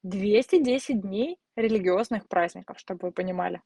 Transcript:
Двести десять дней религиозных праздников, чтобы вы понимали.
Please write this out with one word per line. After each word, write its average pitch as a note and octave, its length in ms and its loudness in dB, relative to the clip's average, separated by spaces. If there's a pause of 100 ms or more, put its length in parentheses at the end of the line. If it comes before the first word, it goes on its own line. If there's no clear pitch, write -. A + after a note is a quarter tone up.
Двести G#3 600 2
десять B3 380 0
дней G#3+ 380 -4 (180)
религиозных G#3+ 720 0
праздников, F3 500 -2
чтобы F3+ 280 -10
вы F3 60 -6
понимали. F3+ 540 -4